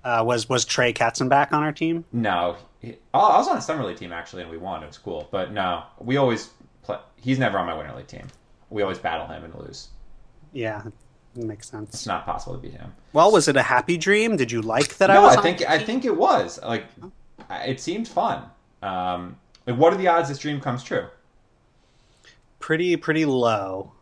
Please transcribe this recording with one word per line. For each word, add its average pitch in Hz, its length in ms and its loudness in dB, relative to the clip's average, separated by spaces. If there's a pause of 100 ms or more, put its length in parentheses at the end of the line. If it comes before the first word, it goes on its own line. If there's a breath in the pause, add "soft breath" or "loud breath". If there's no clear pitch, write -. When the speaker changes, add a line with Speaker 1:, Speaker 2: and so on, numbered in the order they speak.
Speaker 1:
Uh, 117 240 0
was, 117 220 0
was 123 160 2
Trey 120 260 2
Katzenbach 131 600 2
on 151 100 2
our 151 80 -2
team? 165 400 -4
Speaker 2:
No. 90 460 0 (240)
He, 117 160 -14 (160)
oh, 147 60 4 (100)
I - 80 6
was 269 100 2
on 359 100 0
a - 40 -4
Summer 156 240 -4
League 87 100 -6
team, 87 160 -14
actually, 85 300 -12
and 82 100 -12
we 82 60 -12
won. 85 260 -8
It 78 40 -16
was 76 100 -20
cool. 80 340 -10
But 92 220 -4
no, 92 300 -4 (160)
we 127 180 -2
always 123 320 0 (340)
play, - 140 -8 (180)
he's 131 240 -2
never 104 180 0
on 90 100 -2
my 82 60 -6
Winter 76 220 -10
League 65 120 -18
team. - 200 -18 (420)
We 107 120 -4
always 92 180 -2
battle 82 280 -4
him 80 180 -14
and 82 100 -18
lose. - 320 -16 (640)
Speaker 1:
Yeah, 110 320 -6 (520)
that 120 100 -8
makes 107 240 -10
sense. 107 240 -12
Speaker 2:
It's - 120 -12
not 92 200 -4
possible 85 300 -8
to - 60 -12
beat - 120 -14
him. - 200 -16 (200)
Speaker 1:
Well, 170 180 8
was 175 160 6
it 143 80 2
a 127 80 4
happy 131 340 2
dream? 208 380 2
Did 123 160 0
you 117 100 -2
like 113 360 -2
that 190 120 6
I 196 40 8
Speaker 2:
No, 202 80 10
Speaker 1:
was 202 140 10
Speaker 2:
I - 20 6
Speaker 1:
on 208 60 2
Speaker 2:
think, 180 160 0
Speaker 1:
the 170 120 0
Speaker 2:
I 160 60 4
Speaker 1:
team? 214 100 -2
Speaker 2:
think 254 180 -2
it 196 120 0
was. 240 440 2
Like, - 220 -4 (180)
Speaker 1:
Oh. 185 100 -18 (380)
Speaker 2:
I, 95 180 -8
it 131 120 -4
seemed 208 300 -6
fun. 202 340 -2 (400)
Um, 90 540 -4 (280)
like, 120 120 -4
what 165 160 6
are 196 40 -2
the 185 120 2
odds 170 180 2
this 139 100 -8
dream 147 220 -6
comes 127 240 -6
true? - 240 -4 (1500 soft breath)
Speaker 1:
Pretty, 170 360 0
pretty 160 300 0
low. 107 680 0 (100)